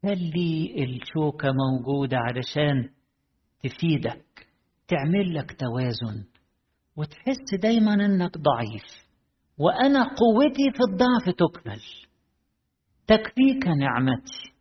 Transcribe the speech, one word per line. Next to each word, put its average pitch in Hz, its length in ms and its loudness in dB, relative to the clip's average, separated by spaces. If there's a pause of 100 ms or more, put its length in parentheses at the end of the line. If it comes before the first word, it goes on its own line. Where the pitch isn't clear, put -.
خلي 170 800 -2
الشوكة 139 680 -4
موجودة 135 640 -2
علشان 123 720 -2 (720)
تفيدك، - 840 -4 (420)
تعمل 170 460 0
لك - 260 -8
توازن، 117 640 -4 (720)
وتحس 220 680 -6
دايمًا 220 320 4
إنك 196 440 2
ضعيف، 117 680 -2 (500)
وأنا 254 440 4
قوتي 269 720 4
في 233 180 0
الضعف 226 440 2
تكمل، 110 440 -2 (1300)
تكفيك 262 600 2
نعمتي. 131 960 -2